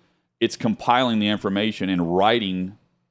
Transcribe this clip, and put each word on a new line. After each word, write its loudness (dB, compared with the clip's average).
it's -2
compiling 0
the 2
information -2
and 0
writing 0